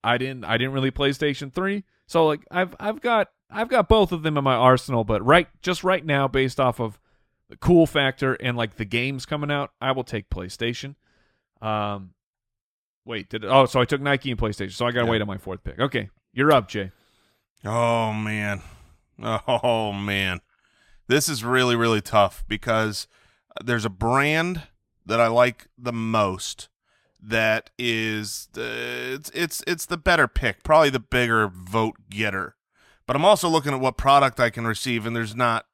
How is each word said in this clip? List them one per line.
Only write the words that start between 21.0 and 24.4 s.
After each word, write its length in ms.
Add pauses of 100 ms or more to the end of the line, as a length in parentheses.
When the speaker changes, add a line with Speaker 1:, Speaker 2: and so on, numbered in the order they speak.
Speaker 2:
This 220
is 160
really, 320
really 240
tough 480
because 580 (560)
there's 220
a 40
brand 720 (420)